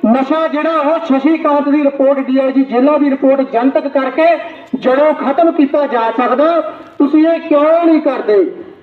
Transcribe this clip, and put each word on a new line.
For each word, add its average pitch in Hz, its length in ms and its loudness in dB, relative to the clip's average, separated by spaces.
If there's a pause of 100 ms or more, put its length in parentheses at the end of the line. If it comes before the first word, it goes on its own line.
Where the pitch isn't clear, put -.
ਨਸ਼ਾ 269 420 0
ਜਿਹੜਾ 311 220 -2
ਉਹ 320 280 -2
ਸ਼ਸ਼ੀ 302 400 0
ਕਾਂਤ 285 300 0
ਦੀ 285 160 0
ਰਿਪੋਰਟ, 277 340 2
ਡੀ 262 200 -2
ਆਈ 262 140 0
ਜੀ 269 100 2
ਜੇਲ੍ਹਾਂ 269 360 2
ਦੀ 285 120 2
ਰਿਪੋਰਟ 269 420 0
ਜਨਤਕ 269 360 0
ਕਰਕੇ 285 500 0 (360)
ਜੜੋਂ 285 400 2
ਖਤਮ 294 380 0
ਕੀਤਾ 294 340 0
ਜਾ 226 240 -2
ਸਕਦਾ। 269 500 0 (380)
ਤੁਸੀਂ 302 300 2
ਇਹ 330 120 0
ਕਿਉਂ 320 440 2
ਨਹੀਂ 320 160 2
ਕਰਦੇ? 214 640 -2 (180)